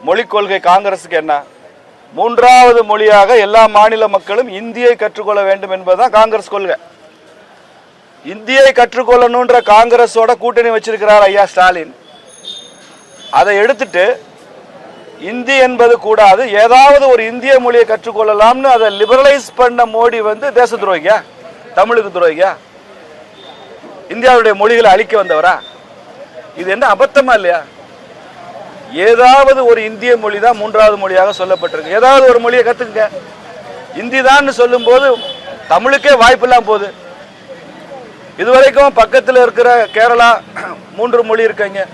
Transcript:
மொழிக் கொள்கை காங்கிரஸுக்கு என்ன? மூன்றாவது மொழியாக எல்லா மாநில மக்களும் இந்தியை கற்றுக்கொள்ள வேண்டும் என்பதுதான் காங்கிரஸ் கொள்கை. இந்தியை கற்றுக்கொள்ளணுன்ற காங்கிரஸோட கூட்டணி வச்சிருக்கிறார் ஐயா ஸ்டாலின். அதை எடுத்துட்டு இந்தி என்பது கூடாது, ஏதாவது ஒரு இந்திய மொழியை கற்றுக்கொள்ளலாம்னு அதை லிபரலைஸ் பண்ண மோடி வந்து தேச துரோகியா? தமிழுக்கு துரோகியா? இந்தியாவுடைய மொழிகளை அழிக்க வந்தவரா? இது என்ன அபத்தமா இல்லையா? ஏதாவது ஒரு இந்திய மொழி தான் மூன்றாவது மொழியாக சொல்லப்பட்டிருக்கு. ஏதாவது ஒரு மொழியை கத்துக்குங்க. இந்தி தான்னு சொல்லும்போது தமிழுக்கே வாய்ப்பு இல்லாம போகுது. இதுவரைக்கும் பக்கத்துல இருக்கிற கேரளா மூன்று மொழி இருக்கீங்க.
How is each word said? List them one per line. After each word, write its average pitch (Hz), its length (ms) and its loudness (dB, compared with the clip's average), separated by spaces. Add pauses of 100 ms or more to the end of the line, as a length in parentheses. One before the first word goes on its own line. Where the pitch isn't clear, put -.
மொழிக் 208 240 -4
கொள்கை 202 340 -4
காங்கிரஸுக்கு 180 540 -2
என்ன? 156 140 -4 (800)
மூன்றாவது 240 640 4 (100)
மொழியாக 214 540 2
எல்லா 214 180 2 (140)
மாநில 220 400 2
மக்களும் 214 340 -4 (100)
இந்தியை 233 320 -4 (100)
கற்றுக்கொள்ள 208 480 -6
வேண்டும் 196 260 -4
என்பதுதான் 185 400 -2
காங்கிரஸ் 220 380 0
கொள்கை. 190 220 -6 (1500)
இந்தியை 220 400 0 (140)
கற்றுக்கொள்ளணுன்ற 240 800 0 (100)
காங்கிரஸோட 226 720 2
கூட்டணி 233 320 -2
வச்சிருக்கிறார் 214 540 0
ஐயா 196 240 2
ஸ்டாலின். 180 420 -2 (1500)
அதை 196 220 0
எடுத்துட்டு 208 420 -2 (1300)
இந்தி 247 240 -4 (120)
என்பது 240 280 2 (120)
கூடாது, 214 360 4 (200)
ஏதாவது 269 500 4
ஒரு 226 180 0
இந்திய 254 240 0 (120)
மொழியை 240 260 2
கற்றுக்கொள்ளலாம்னு 220 840 0
அதை 220 160 0 (120)
லிபரலைஸ் 269 460 2 (120)
பண்ண 240 340 0
மோடி 233 340 0
வந்து 220 200 -6 (100)
தேச 226 240 -2
துரோகியா? 185 340 -2 (640)
தமிழுக்கு 214 380 -2
துரோகியா? 175 340 -2 (1700)
இந்தியாவுடைய 233 460 2
மொழிகளை 226 340 2
அழிக்க 214 260 -4
வந்தவரா? 170 320 0 (1040)
இது 180 180 -8
என்ன 262 80 -2 (120)
அபத்தமா 254 420 0
இல்லையா? 175 240 -4 (1400)
ஏதாவது 262 640 4
ஒரு 233 180 4
இந்திய 220 240 -4 (100)
மொழி 208 220 -6
தான் 233 160 0
மூன்றாவது 214 400 0
மொழியாக 190 400 -2
சொல்லப்பட்டிருக்கு. 180 580 -6
ஏதாவது 262 340 4
ஒரு 240 120 2
மொழியை 240 200 0
கத்துக்குங்க. 226 420 -4 (960)
இந்தி 247 260 -6
தான்னு 277 320 2
சொல்லும்போது 247 480 2 (640)
தமிழுக்கே 269 500 0
வாய்ப்பு 240 260 2
இல்லாம 240 220 2
போகுது. 202 180 -2 (1500)
இதுவரைக்கும் 269 580 2
பக்கத்துல 247 460 2
இருக்கிற 240 280 0 (240)
கேரளா 233 320 2 (720)
மூன்று 240 320 -2
மொழி 220 160 -2
இருக்கீங்க. 196 360 -6 (100)